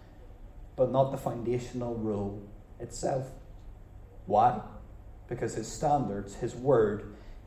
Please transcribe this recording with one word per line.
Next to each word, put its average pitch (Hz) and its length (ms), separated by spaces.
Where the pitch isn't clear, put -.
but 127 140
not 135 220
the 135 60
foundational 120 760
rule 101 480
itself. - 500
Why? 107 340
Because 131 260
his 110 160
standards, 113 680
his 113 180
word, 113 600